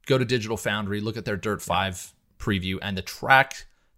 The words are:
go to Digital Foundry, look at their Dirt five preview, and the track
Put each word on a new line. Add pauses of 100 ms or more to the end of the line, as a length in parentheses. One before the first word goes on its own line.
go
to
Digital
Foundry,
look
at
their
Dirt
five (240)
preview,
and
the
track (300)